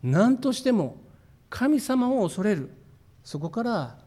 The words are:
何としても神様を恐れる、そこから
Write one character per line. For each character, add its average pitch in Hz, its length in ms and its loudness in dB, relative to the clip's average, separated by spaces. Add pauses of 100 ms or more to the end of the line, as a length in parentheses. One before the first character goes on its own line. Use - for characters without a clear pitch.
何 196 360 4
と 262 140 -2
し 254 80 -6
て 254 120 0
も 160 240 0 (520)
神 269 320 2
様 254 300 0
を 254 140 2
恐 175 180 -4
れ 208 140 2
る、 139 140 -6 (540)
そ - 140 -8
こ 156 100 -6
か 226 140 -6
ら 175 440 -4